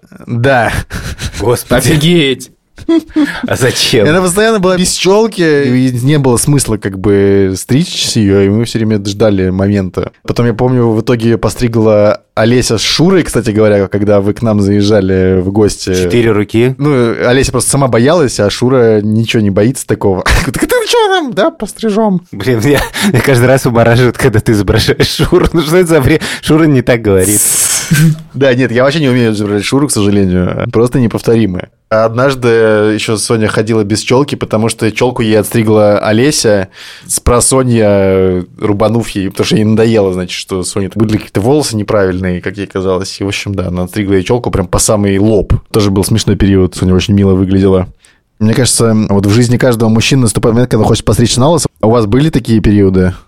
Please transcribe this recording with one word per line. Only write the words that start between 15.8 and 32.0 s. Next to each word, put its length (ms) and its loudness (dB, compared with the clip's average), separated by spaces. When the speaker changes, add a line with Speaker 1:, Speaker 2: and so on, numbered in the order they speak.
Speaker 2:
Четыре 380 0
руки? 460 0
Speaker 1:
Ну, 360 0
Олеся 260 0
просто 180 -2
сама 180 0
боялась, 520 2
а 100 2
Шура 500 2
ничего 420 0
не 80 0
боится 360 0
такого. 380 -2
<laughs> 120 0
«Так 120 -6
ты 80 -2
че 200 2
там? 260 -2
Да, 160 0
пострижем». 720 -2
Speaker 2:
Блин, 320 -2
я, 160 2
я 80 2
каждый 260 2
раз 200 2
умораживает, 520 2
когда 220 2
ты 120 0
изображаешь 560 0
Шуру. 440 0
Ну 80 0
что 160 0
это 120 2
за 120 2
бред? 220 2
Шура 240 2
не 180 2
так 200 0
говорит. 380 2
Speaker 1:
Да, 200 2
нет, 180 0
я 120 2
вообще 160 0
не 80 0
умею 260 2
заправлять 300 -2
шуру, 240 0
к 40 -6
сожалению. 800 0
Просто 280 0
неповторимые. 720 -2
Однажды 580 0